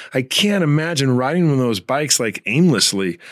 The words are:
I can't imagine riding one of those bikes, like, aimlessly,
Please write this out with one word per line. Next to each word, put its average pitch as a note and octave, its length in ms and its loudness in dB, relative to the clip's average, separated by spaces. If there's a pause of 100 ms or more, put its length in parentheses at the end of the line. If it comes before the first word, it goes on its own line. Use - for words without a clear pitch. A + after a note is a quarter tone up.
(140)
I C3+ 80 0
can't G3+ 420 0
imagine D3 520 0
riding D3 280 2
one D3+ 80 4
of C3+ 80 2
those A#2 180 0
bikes, C#3 400 -4
like, A2+ 280 -4
aimlessly, G2+ 760 0 (120)